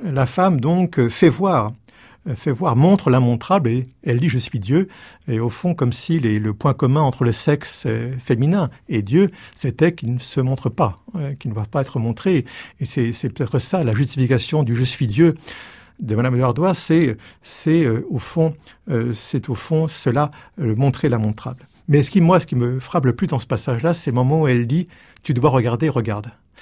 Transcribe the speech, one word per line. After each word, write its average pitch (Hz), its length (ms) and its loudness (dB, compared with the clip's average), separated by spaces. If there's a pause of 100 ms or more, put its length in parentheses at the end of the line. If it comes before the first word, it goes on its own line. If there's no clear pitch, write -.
la 135 240 0
femme 180 340 2
donc, 175 380 0
euh, 120 100 4
fait 165 200 4
voir, 139 440 0 (540)
euh, 135 80 -4
fait - 160 -4
voir, 131 240 0
montre 175 340 4
l'immontrable, 127 580 2
et 123 200 -2 (160)
elle 123 160 0
dit, « 165 100 2
Je 117 80 0
suis 117 220 -4
Dieu », 147 300 0 (380)
et 113 120 -2
au 117 100 0
fond, 175 240 -4
comme 127 180 0
si - 280 -2
les, 110 180 0
le 107 160 -2
point 135 220 0
commun 139 260 2
entre 131 220 0
le 120 80 2
sexe, - 560 -2
euh, 120 320 -4
féminin 147 500 0 (200)
et 110 120 0
Dieu, 147 300 2 (240)
c'était 156 400 0
qu'il 120 180 -6
ne 123 60 -4
se - 200 -6
montre 131 300 -2
pas, 113 300 -2 (160)
euh, 143 180 -6
qu'il 135 160 -8
ne 107 60 -6
va 107 100 -4
pas 135 160 -2
être 131 160 -6
montré, 120 480 0 (340)
et 135 60 -4
c'est, 117 260 -2
c'est 117 180 -6
peut-être 131 280 -4
ça, 175 260 -2
la 113 120 0
justification 131 680 0
du « 117 140 0
Je 120 80 0
suis 127 240 -2
Dieu ». 147 260 4 (680)
de 110 120 -2
Madame 123 200 2
Eduardois, 131 400 2
c'est, 160 420 2 (240)
c'est, 160 420 0
euh, 120 260 0
au 147 100 -4
fond, 160 340 -2 (360)
euh, 120 260 -2
c'est - 340 -6
au 123 60 -2
fond 160 320 -2
cela, 147 420 -2 (300)
euh, 113 160 -2
montrer 135 340 0
l'immontrable. 113 560 -4 (220)
Mais 143 160 4
ce - 80 -4
qui, 190 100 4
moi, 170 180 6
ce - 60 -6
qui - 100 -4
me 123 240 0
frappe 127 260 -2
le 123 100 4
plus 196 120 -2
dans 131 120 -2
ce - 80 -12
passage-là, 131 460 -2
c'est 160 180 -4
le 117 40 -2
moment 131 260 2
où 151 60 2
elle 120 200 2
dit : « 165 200 0 (360)
Tu - 100 -2
dois 120 160 4
regarder, 123 400 2
regarde. » 110 420 -4 (300)